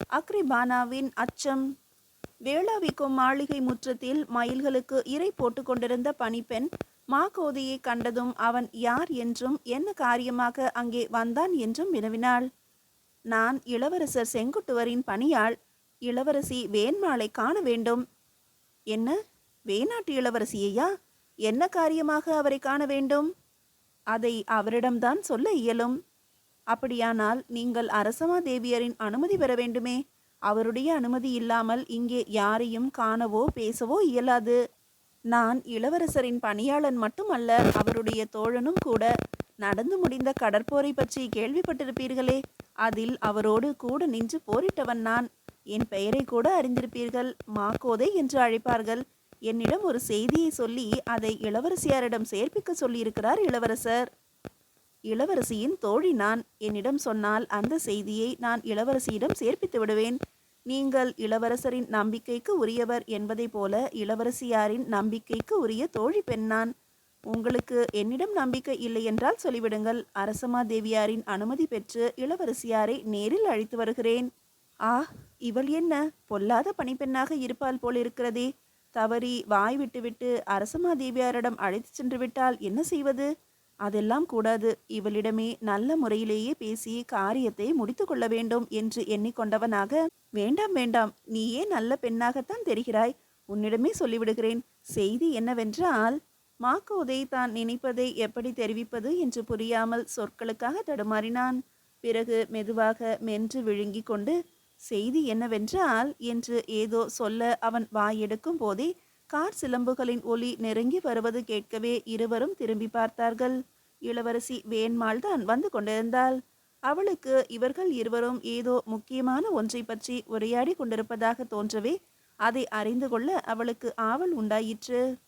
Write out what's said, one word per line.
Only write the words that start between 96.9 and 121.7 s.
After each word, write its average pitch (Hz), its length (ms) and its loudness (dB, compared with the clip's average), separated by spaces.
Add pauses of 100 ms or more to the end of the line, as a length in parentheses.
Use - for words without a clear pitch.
தான் 254 240 -2
நினைப்பதை 240 640 -2
எப்படி 226 380 -4
தெரிவிப்பது 226 680 -4
என்று 247 260 -2
புரியாமல் 226 720 -2
சொற்களுக்காக 233 720 -4
தடுமாறினான். 233 720 -2 (460)
பிறகு 226 340 0 (100)
மெதுவாக 220 720 0
மென்று 220 420 -2
விழுங்கிக் 208 500 -2
கொண்டு, 214 240 0 (440)
"செய்தி 247 440 0
என்னவென்றால்" 233 920 0
என்று 233 480 -2
ஏதோ 220 420 0
சொல்ல 233 520 0
அவன் 226 340 -2
வாயெடுக்கும் 214 720 0
போதே 214 260 0 (400)
கார் 339 300 -2
சிலம்புகளின் 247 600 -2
ஒலி 233 260 0 (100)
நெருங்கி 226 420 0
வருவது 233 440 0
கேட்கவே 220 460 -4 (140)
இருவரும் 226 500 -2
திரும்பி 220 340 -2
பார்த்தார்கள். 233 680 0 (460)
இளவரசி 233 640 -4
வேண்மாள் 226 540 0
தான் 330 260 0
வந்து 247 240 2
கொண்டிருந்தாள். 233 680 2 (460)
அவளுக்கு 311 520 0 (140)
இவர்கள் 262 420 0
இருவரும் 233 520 0
ஏதோ 240 320 -2 (100)
முக்கியமான 262 640 -2
ஒன்றை 240 320 0
பற்றி 226 340 -8 (100)
உரையாடி 233 480 0
கொண்டிருப்பதாக 226 680 -2
தோன்றவே 214 480 -2 (480)